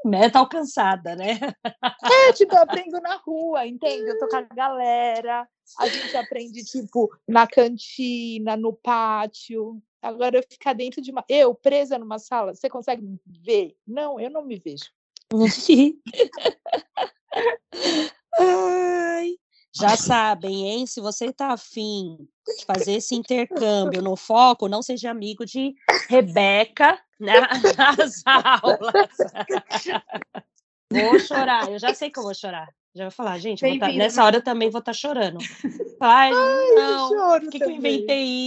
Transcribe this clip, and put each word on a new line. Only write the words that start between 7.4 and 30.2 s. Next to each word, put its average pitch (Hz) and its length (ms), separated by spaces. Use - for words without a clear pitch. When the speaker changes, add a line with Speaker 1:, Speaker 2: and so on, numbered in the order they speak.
Speaker 2:
cantina, 233 1080
no 220 160
pátio. 220 1080
Agora, 240 340
eu 247 60
ficar - 320
dentro 247 260
de 262 100
uma, 262 180
eu 262 260
presa 277 440
numa 220 200
sala, 214 360
você 214 140
consegue 240 340
me 196 240
ver? 175 480
Não, 269 340
eu 233 80
não 302 160
me 233 140
vejo. 147 320
Speaker 1:
<laughs> 240 720
Ai, 359 920
já 208 180
sabem, 196 720
hein? 240 180
Se 233 140
você 214 320
tá 277 200
afim 208 640
de - 60
fazer 196 300
esse 226 200
intercâmbio 220 880
no 190 140
foco, 240 520
não 208 140
seja 240 280
amigo 214 340
de 262 300
Rebeca, 220 880
né, 208 200
<laughs> 262 380
nas 277 460
aulas. 262 920